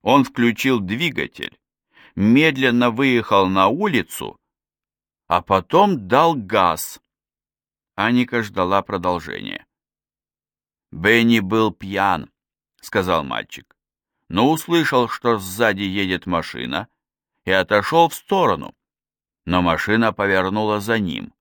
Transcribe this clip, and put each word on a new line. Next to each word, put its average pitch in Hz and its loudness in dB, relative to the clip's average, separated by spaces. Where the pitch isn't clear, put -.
Он 127 4
включил 120 -2
двигатель, 113 -6
медленно 123 4
выехал 110 2
на 95 4
улицу, 127 -4
а 87 0
потом 135 0
дал 151 2
газ. 95 -2
Аника 120 0
ждала 98 -2
продолжения. 85 -6
"Бенни 113 4
был 107 0
пьян", 95 -4
сказал 90 -2
мальчик, - -12
"но 113 2
услышал, 156 0
что 113 -2
сзади 98 -2
едет 95 -4
машина, 80 -6
и 92 -2
отошёл 104 2
в - -10
сторону, 127 -2
но 90 0
машина 104 0
повернула 101 -2
за 110 -2
ним. 65 -6